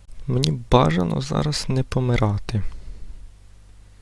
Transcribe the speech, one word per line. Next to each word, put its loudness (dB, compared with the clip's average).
Мені 2
бажано 4
зараз -2
не 0
помирати. 0